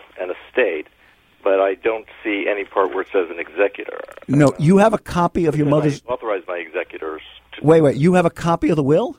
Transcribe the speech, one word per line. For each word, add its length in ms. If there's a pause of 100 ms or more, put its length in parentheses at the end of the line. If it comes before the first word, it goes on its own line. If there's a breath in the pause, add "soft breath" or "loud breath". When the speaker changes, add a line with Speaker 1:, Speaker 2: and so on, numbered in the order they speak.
(200)
Speaker 1:
and 100
estate, 560 (580 soft breath)
but 160
I 140
don't 320 (180)
see 240
any 180
part 240
where 120
it 100
says 200
an 80
executor. 600 (280)
Speaker 2:
No, 220
Speaker 1:
Uh, 100
Speaker 2:
you 180
have 160
a 60
copy 460
of 100
your 100
Speaker 1:
it 40
says 40
I 20
Speaker 2:
mother's 320
Speaker 1:
authorize 400
my 100
executors 640 (380)
to 60
Speaker 2:
Wait, 160
wait. 160
You 160
have 120
a 40
copy 400
of 60
the 80
will? 360